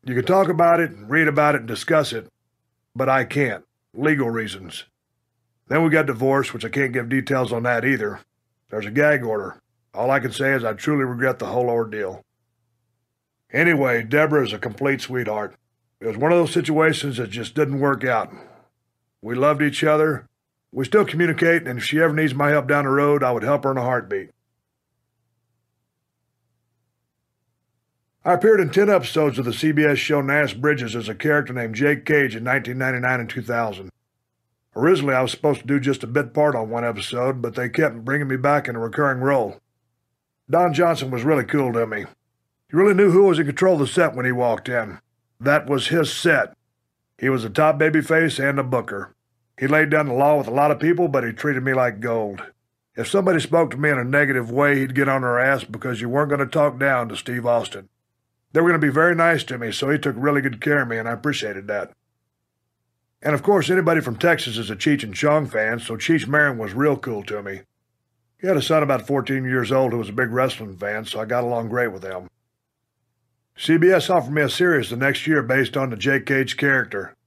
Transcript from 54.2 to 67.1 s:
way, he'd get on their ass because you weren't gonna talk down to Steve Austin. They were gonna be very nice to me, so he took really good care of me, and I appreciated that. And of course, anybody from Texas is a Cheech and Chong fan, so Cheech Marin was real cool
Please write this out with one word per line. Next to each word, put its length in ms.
way, 300
he'd 160
get 140
on 120
their 180
ass 240
because 380
you 80
weren't 220
gonna 160
talk 320
down 300
to 60
Steve 300
Austin. 420
They 80
were 80
gonna 100
be 100
very 240
nice 320
to 140
me, 120
so 180
he 100
took 180
really 240
good 200
care 200
of 60
me, 100
and 100
I 40
appreciated 560
that. 240
And 140
of 80
course, 260
anybody 320
from 140
Texas 420
is 140
a 40
Cheech 280
and 100
Chong 320
fan, 340
so 160
Cheech 320
Marin 300
was 160
real 240
cool 280